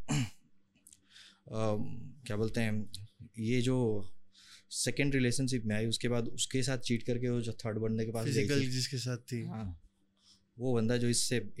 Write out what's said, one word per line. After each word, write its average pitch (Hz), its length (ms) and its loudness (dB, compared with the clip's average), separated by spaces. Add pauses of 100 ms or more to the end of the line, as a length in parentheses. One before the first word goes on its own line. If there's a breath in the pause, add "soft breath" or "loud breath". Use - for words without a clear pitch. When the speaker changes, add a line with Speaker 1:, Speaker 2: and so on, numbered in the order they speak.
(100)
Speaker 1:
<clears throat> - 0 - (1400 loud breath)
अ, 110 300 2 (500)
क्या 107 100 -2
बोलते 110 240 0
हैं, 107 320 0 (460)
ये 117 220 2
जो 117 480 2 (600 loud breath)
second 135 440 0
relationship 127 500 2
में 107 120 0
आई, 113 100 0
उसके 113 220 0
बाद 120 200 0
उसके - 340 0
साथ 131 160 0
चीट 120 240 0
करके 123 260 0
वो 120 120 0
जो 113 120 -2
third 110 260 -4
बंदे 110 260 0
के 113 80 -4
पास - 120 -2
गई - 80 0
Speaker 2:
Physical 139 280 4
Speaker 1:
थी, 135 60 2
Speaker 2:
जिसके 127 300 -2
साथ 120 220 -4
थी। 117 280 -6
Speaker 1:
हाँ, 110 360 -8 (760 soft breath)
वो 123 160 2
बंदा 113 220 4
जो 120 120 4
इससे 117 520 2